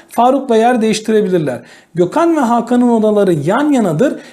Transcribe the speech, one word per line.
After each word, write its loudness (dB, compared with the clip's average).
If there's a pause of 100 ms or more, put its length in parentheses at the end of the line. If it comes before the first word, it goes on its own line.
Faruk'la 0
yer 2
değiştirebilirler. -2 (320)
Gökhan 0
ve 0
Hakan'ın 0
odaları 2
yan 0
yanadır. 0 (140)